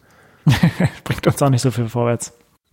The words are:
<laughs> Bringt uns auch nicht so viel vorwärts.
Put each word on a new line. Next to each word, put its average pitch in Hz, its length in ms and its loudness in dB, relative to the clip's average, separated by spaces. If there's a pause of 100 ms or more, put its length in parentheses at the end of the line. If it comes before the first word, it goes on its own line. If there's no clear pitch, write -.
(460)
<laughs> 143 80 6 (520)
Bringt - 220 -6
uns - 140 0
auch 143 80 4
nicht 131 120 2
so 131 100 0
viel 113 160 -4
vorwärts. 117 460 -4 (400)